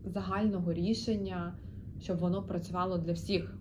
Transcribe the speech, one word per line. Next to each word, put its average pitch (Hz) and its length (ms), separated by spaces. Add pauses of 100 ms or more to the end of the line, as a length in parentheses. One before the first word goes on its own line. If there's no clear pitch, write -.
загального 190 680
рішення, 190 800 (460)
щоб 175 180
воно 180 240
працювало 180 560
для 165 140
всіх. 170 480